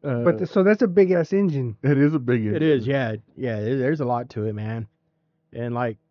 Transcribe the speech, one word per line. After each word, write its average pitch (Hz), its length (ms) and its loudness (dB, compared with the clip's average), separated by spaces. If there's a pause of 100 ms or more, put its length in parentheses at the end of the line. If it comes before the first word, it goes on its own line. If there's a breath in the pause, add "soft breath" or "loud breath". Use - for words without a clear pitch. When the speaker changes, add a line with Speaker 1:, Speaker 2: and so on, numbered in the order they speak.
Speaker 1:
Uh, 120 140 -2
Speaker 2:
But 160 160 2
th-, - 120 -4
so 190 120 2
that's 208 200 4
a 240 40 4
big 185 240 4
ass 170 220 0
engine. 143 500 0
Speaker 1:
it 135 160 4
is 151 160 4
a 151 60 0
big 120 260 0
Speaker 3:
It 104 80 -2
Speaker 1:
engine. 156 80 0
Speaker 3:
is, 139 240 2
yeah, 131 300 -2 (200)
yeah. 117 240 -4
There, 117 160 -2
there's 139 240 -2
a 139 40 -2
lot 120 260 -4
to 107 140 -6
it, 107 80 -4
man. 107 340 -8 (680)
And, 117 220 -6
like, 120 240 -4 (120)